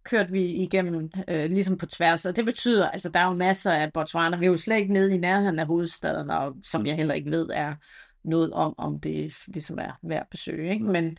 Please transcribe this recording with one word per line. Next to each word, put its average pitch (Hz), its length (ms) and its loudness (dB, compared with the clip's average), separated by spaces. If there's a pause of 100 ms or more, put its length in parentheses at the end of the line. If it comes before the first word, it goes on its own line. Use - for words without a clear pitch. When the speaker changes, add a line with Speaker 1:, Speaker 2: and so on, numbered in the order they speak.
Speaker 1:
kørte 202 280 0
vi 190 120 2
igennem, 175 680 0 (180)
øh, 160 220 0
ligesom 185 280 2
på 175 80 -8
tværs. 165 400 2
Og 180 100 -2
det 233 80 0
betyder, 220 440 2
altså, 185 200 -6
der 170 120 2
er 180 40 6
jo 185 100 2
masser 185 380 2
af 156 200 0
Botswana. 165 440 0
Vi 175 100 0
er 185 40 8
jo 175 60 4
slet 220 200 0
ikke 202 160 2
nede 190 220 4
i 180 40 2
nærheden 185 400 2
af 160 80 0
hovedstaden, 160 640 -2
og 143 340 -2
som - 220 -2
jeg 151 100 -2
heller 156 180 0
ikke 147 160 -4
ved 165 220 0
er 147 220 -4 (500)
noget 160 280 2
om, 160 260 0
om 147 220 -4
det 156 340 -6 (120)
ligesom 170 320 -10
er - 240 -8
værd 165 180 -4
at - 100 -10
besøge, - 420 -6
ikke? 214 120 -2
Speaker 2:
Mm. 208 60 0
Speaker 1:
Men, 165 280 0